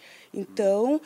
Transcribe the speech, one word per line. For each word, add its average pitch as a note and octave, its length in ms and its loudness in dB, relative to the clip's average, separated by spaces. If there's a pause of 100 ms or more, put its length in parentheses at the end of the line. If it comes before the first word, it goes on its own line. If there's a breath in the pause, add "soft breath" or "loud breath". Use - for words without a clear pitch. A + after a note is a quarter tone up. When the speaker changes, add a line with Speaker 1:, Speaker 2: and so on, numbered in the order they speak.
(320 loud breath)
Speaker 1:
Então, G3+ 600 0
Speaker 2:
Hum. D#4 120 0